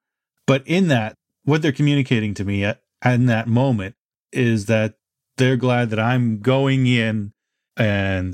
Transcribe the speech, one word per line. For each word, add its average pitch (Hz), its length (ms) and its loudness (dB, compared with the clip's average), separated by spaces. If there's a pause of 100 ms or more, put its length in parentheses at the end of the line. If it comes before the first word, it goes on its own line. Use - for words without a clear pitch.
(480)
But 135 180 2
in 180 220 0
that, 113 260 0 (300)
what 156 180 0
they're 156 100 0
communicating 131 640 0
to 104 80 -6
me 98 200 -2
at, - 180 -4 (240)
in 123 220 2
that 113 200 0
moment 117 480 -2 (360)
is 113 340 0
that 110 300 0 (420)
they're 131 200 2
glad 123 340 0
that 110 80 -2
I'm 117 400 0
going 131 480 2
in 110 460 -2 (440)
and 98 560 -2